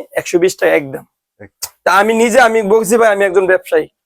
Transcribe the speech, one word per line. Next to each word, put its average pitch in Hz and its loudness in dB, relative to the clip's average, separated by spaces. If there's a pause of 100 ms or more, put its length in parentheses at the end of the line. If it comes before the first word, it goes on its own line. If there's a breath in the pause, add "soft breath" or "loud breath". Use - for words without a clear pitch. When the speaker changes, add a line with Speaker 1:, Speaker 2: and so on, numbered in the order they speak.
(120)
Speaker 1:
একশো - -4
বিশ 180 0
টাকা 165 0
একদম। 139 -6 (360)
Speaker 2:
একদম। - -18 (140)
Speaker 1:
তা 170 0
আমি 202 2
নিজে, 226 2
আমি 226 2
বলছি, 208 0
"ভাই, 226 2
আমি 196 -2
একজন 190 0
ব্যবসায়ী, 175 -2 (180)